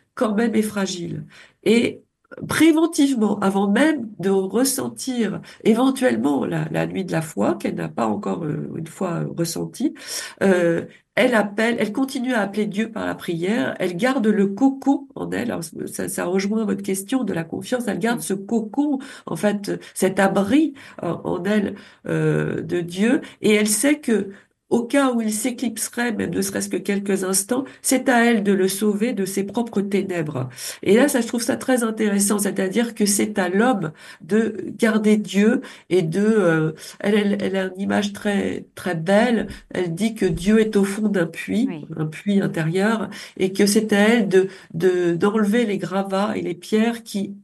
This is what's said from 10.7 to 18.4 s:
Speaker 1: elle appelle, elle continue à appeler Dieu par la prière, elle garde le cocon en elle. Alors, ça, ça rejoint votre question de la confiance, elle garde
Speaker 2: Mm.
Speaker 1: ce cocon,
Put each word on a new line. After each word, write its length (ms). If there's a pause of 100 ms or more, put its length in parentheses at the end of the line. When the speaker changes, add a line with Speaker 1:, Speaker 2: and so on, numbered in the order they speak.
Speaker 1:
elle 200
appelle, 460
elle 120
continue 400
à 100
appeler 240
Dieu 260
par 120
la 120
prière, 640
elle 160
garde 320
le 180
cocon 720
en 160
elle. 180
Alors, 140 (220)
ça, 220
ça 180
rejoint 380
votre 180
question 420
de 80
la 100
confiance, 460
elle 100
garde 200
Speaker 2:
Mm. 40
Speaker 1:
ce 120
cocon, 640 (280)